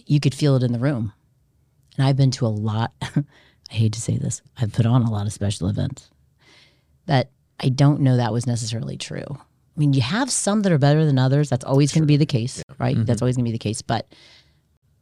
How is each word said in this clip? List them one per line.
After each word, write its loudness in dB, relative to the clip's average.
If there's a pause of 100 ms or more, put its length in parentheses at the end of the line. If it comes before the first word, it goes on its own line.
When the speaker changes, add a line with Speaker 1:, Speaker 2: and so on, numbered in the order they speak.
Speaker 1:
you 2
could 0
feel 2
it 2
in 0
the -4
room. -4 (840)
And 2
I've 2
been 4
to -4
a 0
lot, -2
<laughs> -20
I -2 (460)
hate 0
to -10
say -4
this, -6 (160)
I've -2
put 2
on 4
a 0
lot -4
of -4
special -4
events, -6 (960)
but 0 (280)
I 0
don't 4
know 4
that 0
was -2
necessarily -6
true. -12
I -14
mean, 2
you 2
have -2
some -2
that 2
are 4
better 4
than 2
others. 2
That's -2
always 2
gonna 2
Speaker 2:
Sure. 2
Speaker 1:
be 6
the 2
case, -4
Speaker 2:
Yeah. -20
Speaker 1:
right? -2
Speaker 3:
Mm-hmm. 0
Speaker 1:
That's 0
always 0
gonna 0
be -2
the -6
case. -6
But -4 (960)